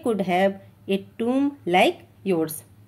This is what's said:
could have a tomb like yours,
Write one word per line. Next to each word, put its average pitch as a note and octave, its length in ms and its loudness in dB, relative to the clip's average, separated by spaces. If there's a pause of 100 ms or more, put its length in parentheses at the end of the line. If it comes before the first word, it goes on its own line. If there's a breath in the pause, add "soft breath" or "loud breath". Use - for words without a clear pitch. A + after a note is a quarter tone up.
could G3 220 0
have F#3+ 240 2 (380 loud breath)
a G3 80 0 (240)
tomb C4+ 280 0 (180)
like F#3+ 640 0
yours, D#3+ 200 -2 (360)